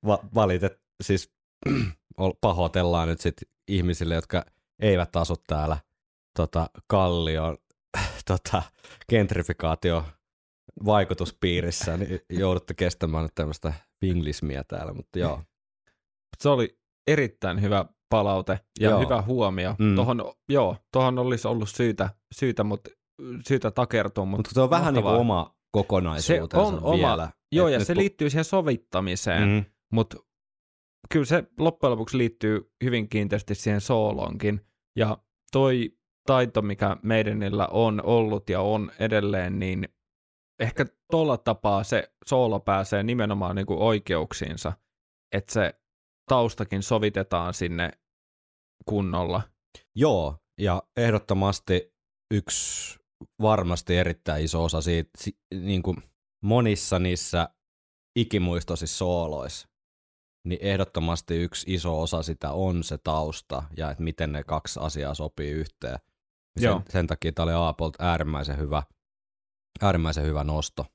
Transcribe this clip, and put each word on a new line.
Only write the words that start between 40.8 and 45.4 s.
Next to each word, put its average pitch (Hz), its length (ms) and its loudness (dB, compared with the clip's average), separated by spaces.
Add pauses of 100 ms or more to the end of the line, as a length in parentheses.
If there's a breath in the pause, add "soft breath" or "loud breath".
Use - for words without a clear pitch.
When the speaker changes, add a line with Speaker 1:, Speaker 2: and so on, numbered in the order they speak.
Speaker 2:
tolla 156 260 2
tapaa 104 460 0
se - 300 -2 (120)
soolo 120 340 2
pääsee 98 440 0
nimenomaan 101 520 -2
niinku 95 300 0
oikeuksiinsa, 87 880 -2 (580)
että - 220 -4